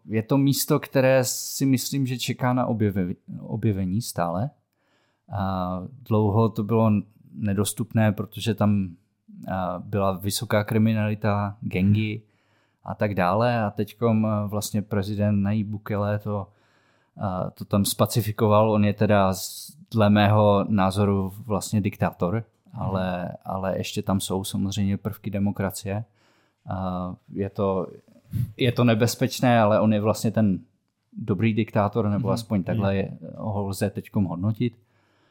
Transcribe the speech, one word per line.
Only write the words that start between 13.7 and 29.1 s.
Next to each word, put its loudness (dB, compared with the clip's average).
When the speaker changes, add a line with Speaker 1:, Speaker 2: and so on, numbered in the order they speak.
Speaker 1:
a, 0
vlastně -4
prezident 0
Nayib 0
Bukele -4
to, -6
a, -4
to -14
tam 2
spacifikoval. 2
On 4
je 2
teda 2
z-, -12
dle 4
mého 6
názoru 2
vlastně -2
diktátor, -2
Speaker 2:
Mhm. -10
Speaker 1:
ale, -2
ale -4
ještě -6
tam 0
jsou -4
samozřejmě -2
prvky -8
demokracie. -4
A -6
je -4
to, -2
je 2
to 2
nebezpečné, 2